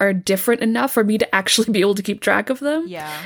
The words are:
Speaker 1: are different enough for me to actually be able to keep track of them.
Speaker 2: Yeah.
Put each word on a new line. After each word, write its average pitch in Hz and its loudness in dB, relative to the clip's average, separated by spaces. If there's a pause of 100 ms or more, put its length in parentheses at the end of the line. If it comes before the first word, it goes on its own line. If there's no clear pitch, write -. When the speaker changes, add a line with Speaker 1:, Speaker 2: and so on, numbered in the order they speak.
Speaker 1:
are 196 2
different 190 0
enough 233 0
for 220 2
me 214 2
to 220 0
actually 220 0
be 202 2
able 196 4
to 202 -4
keep 208 -6
track 202 0
of 262 -4
them. 302 -2
Speaker 2:
Yeah. 160 -10 (160)